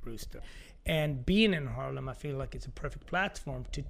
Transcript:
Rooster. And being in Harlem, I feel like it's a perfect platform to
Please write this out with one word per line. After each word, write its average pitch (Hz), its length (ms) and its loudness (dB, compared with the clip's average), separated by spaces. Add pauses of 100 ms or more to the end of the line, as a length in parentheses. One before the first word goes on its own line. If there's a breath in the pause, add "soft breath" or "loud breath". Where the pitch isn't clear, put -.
Rooster. - 360 -8 (460 loud breath)
And 151 380 2
being 202 300 8
in 147 120 0
Harlem, 135 420 -4
I 127 60 -4
feel 143 220 -4
like 135 180 -4
it's - 120 -8
a 131 40 -8
perfect - 360 -6
platform 160 640 -2
to 143 180 -4